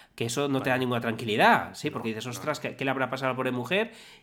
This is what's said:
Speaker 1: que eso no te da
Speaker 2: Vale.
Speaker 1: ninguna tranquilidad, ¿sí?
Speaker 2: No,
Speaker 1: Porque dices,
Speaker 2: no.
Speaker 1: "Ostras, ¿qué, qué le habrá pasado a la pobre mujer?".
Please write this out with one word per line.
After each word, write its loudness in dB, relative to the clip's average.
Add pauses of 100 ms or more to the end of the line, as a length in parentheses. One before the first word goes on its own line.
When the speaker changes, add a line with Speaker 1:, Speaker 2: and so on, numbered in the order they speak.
(120)
Speaker 1:
que -2
eso 0
no 2
te 0
da 4
Speaker 2:
Vale. 0
Speaker 1:
ninguna 2
tranquilidad, 4
¿sí? -6
Speaker 2:
No, -2
Speaker 1:
Porque -4
dices, -4
Speaker 2:
no. -6
Speaker 1:
"Ostras, -4
¿qué, -6
qué -4
le 2
habrá 0
pasado -2
a 2
la -4
pobre 0
mujer?". 0 (320)